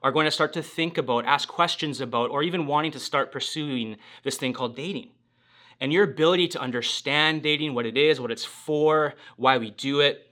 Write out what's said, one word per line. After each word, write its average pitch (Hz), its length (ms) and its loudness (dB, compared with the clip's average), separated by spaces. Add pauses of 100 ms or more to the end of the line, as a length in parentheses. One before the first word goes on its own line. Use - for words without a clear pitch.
are 135 100 2
going 151 140 4
to 151 60 2
start 151 220 0
to 160 100 -4
think 160 340 -4
about, 120 280 0
ask 139 220 2
questions 156 540 -2
about, 120 300 -2
or 139 100 0
even 170 240 -2
wanting 147 280 0
to 139 60 -12
start - 320 -2
pursuing 127 640 -6 (260)
this 135 140 -4
thing 127 160 -2
called 123 220 -6
dating. 180 340 -8 (680)
And 139 140 -2
your 190 100 6
ability 170 460 4
to 151 100 -8
understand 139 840 0
dating, 151 320 -2
what 120 100 -2
it 113 120 -2
is, 147 220 4
what 120 120 -4
it's 113 140 -6
for, 151 680 0 (240)
why 127 220 4
we 110 100 -6
do 139 300 -2
it - 320 2